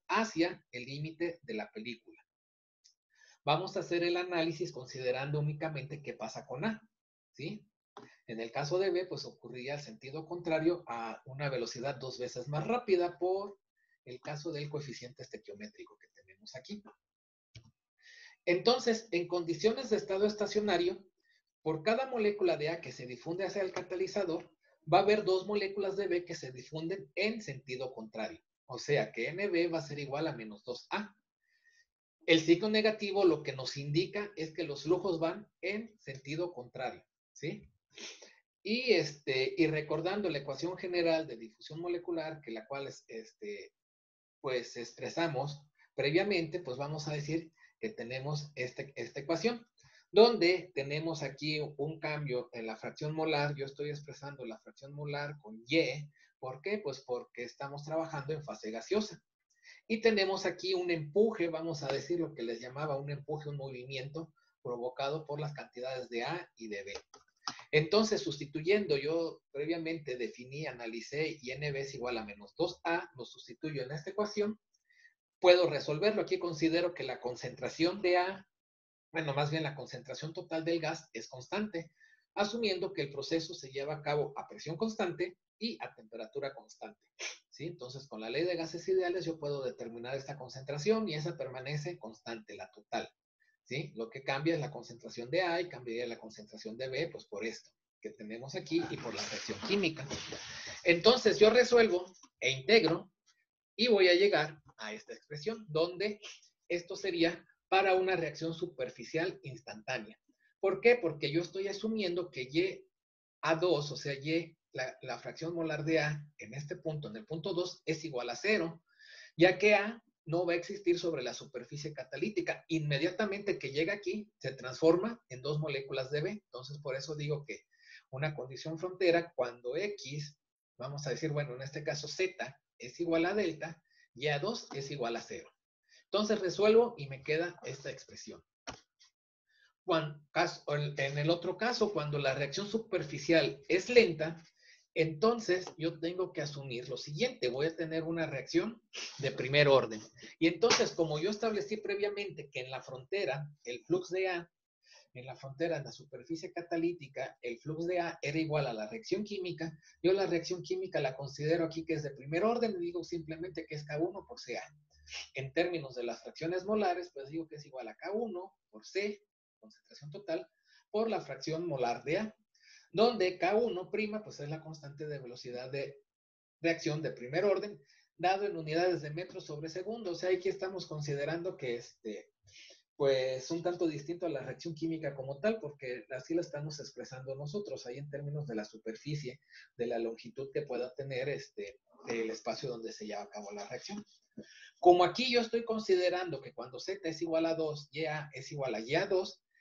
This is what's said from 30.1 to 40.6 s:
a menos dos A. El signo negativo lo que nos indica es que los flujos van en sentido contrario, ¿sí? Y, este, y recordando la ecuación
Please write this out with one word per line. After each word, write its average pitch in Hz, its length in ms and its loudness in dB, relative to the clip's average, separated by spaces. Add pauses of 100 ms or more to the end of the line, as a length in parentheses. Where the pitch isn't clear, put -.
a 139 80 -4
menos 107 300 -12
dos 123 240 -8
A. 208 260 -4 (1120)
El 165 160 8
signo 170 280 6
negativo 214 540 4
lo 160 200 6
que 135 100 -4
nos 131 240 -8
indica 175 580 0
es 160 160 -4
que 175 120 -4
los 143 200 -6
flujos 175 380 2
van 180 280 -2 (120)
en 208 380 -6
sentido 151 520 -6
contrario, - 540 -8 (260)
¿sí? 196 380 -8 (920)
Y, 240 320 2
este, 139 640 2
y 160 120 6
recordando 160 640 0
la 143 100 -2
ecuación 147 380 -4